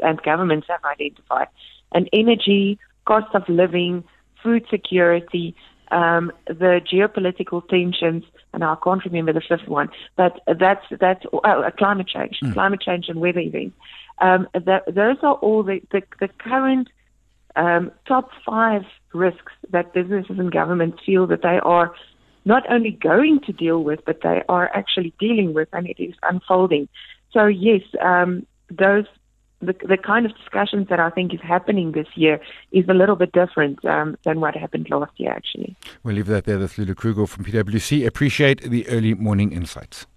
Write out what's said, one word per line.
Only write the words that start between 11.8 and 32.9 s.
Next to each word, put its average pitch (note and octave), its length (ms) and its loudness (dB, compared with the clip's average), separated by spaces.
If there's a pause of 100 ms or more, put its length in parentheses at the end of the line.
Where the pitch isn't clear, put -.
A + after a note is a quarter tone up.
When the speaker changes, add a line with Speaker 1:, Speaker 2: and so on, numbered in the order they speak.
Speaker 1:
change, - 340 -8
Speaker 2:
Mm. B2 100 -4
Speaker 1:
climate G3 280 0
change F3 280 -4
and E3 120 -8
weather F3 200 0
events. E3 360 -8 (440)
Um, F#3 320 4
that, F#3 400 0
those G#3+ 300 2
are C#4+ 120 4
all G#3+ 280 0
the, F#3+ 180 -4 (120)
the, G3 100 0 (160)
the G3 100 -4 (100)
current, C4 500 0 (680)
um, E3+ 380 0 (140)
top C4 240 0 (140)
five A3 380 0 (300)
risks F3 400 -2 (180)
that F3 220 -2
businesses F#3 480 -4
and F3+ 100 0
governments E3 560 -2
feel F#3 220 2
that E3+ 140 0
they F3 200 2
are E3+ 320 2 (500)
not A#3+ 260 4
only A#3 220 2
going C#4 480 4
to G#3 120 -10
deal E3 300 0
with, D3+ 240 -4
but D#3+ 160 -4
they - 260 0
are F3+ 260 2
actually F#3 440 -4
dealing G#3 340 0
with, D#3 200 -2
and F3 140 -6
it - 140 -12
is E3+ 220 -8
unfolding. F3+ 680 0 (440)
So G#3+ 140 4
yes, G3+ 360 4 (180)
um, F3+ 460 2 (240)
those, G3 340 2 (560)
the, F#3 140 -4 (120)
the F#3 120 2
kind A3 260 0
of G#3+ 120 -4
discussions G3+ 520 -4
that F3 120 0
I E3 100 2
think F3+ 240 -4
is E3+ 80 -12
happening F3 500 0
this D#3 220 -4
year D#3 260 2 (300)
is F3+ 180 2
a F#3 60 4